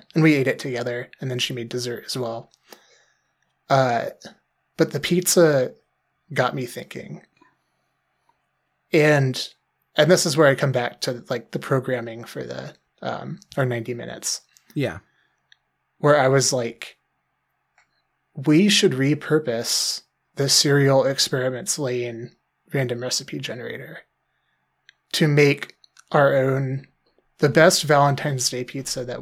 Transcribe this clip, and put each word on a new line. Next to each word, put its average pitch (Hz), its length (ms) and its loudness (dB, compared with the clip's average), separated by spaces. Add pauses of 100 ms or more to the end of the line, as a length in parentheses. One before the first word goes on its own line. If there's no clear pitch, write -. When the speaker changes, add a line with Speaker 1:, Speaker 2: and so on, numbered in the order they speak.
(140)
Speaker 1:
and 165 80 0
we 156 140 6
ate 135 120 0
it - 120 -2
together, 123 500 -6 (120)
and 131 100 -8
then 123 80 -6
she - 140 -4
made 117 160 -10
dessert 120 360 -8
as - 120 -8
well. 120 340 -8 (1160)
Uh, 131 380 0 (720)
but 160 140 2
the 143 80 -4
pizza 160 720 2 (600)
got 127 200 0
me 131 140 -6
thinking. - 560 -14 (1700)
And, 147 560 4 (460)
and 151 140 4
this 175 160 4
is 147 120 -2
where 156 100 6
I 135 80 6
come 135 160 0
back 123 300 -4
to, 123 280 -6
like, 120 220 -6
the 131 80 -6
programming 120 680 -4
for 131 180 -12
the, 127 320 -12 (260)
um, 123 380 -10 (180)
our 135 80 0
ninety 120 280 -6
minutes. 120 480 -10 (320)
Speaker 2:
Yeah. 104 260 -4 (1000)
Speaker 1:
Where 147 200 4
I 131 80 4
was 135 240 4
like, 120 460 -6 (1400)
"We 156 320 4
should 202 260 4
repurpose 135 1080 -2 (340)
the 139 140 -2
Serial 139 560 4
Experiments 131 760 -2
Lane 123 520 -6 (420)
random 123 280 -2
recipe 139 380 -6
generator - 600 -12 (1120)
to 165 160 2
make 143 480 2 (340)
our 139 240 4
own, 135 520 -2 (500)
the 156 120 2
best 160 340 6
Valentine's 143 680 2
Day 127 160 -6
pizza 131 400 -8
that, 123 160 -10